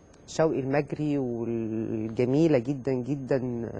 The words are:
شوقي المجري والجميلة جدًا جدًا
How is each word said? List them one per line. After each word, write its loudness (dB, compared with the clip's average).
شوقي 2
المجري 0
والجميلة 0
جدًا -2
جدًا 0